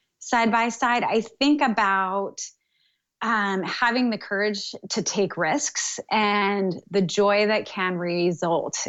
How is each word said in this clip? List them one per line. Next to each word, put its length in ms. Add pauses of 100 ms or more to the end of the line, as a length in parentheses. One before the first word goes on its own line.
(180)
side 320
by 200
side, 340
I 160
think 420
about, 760 (840)
um, 400
having 480
the 80
courage 560 (160)
to 120
take 340
risks 640 (120)
and 640 (160)
the 100
joy 460
that 200
can 300
result. 800 (120)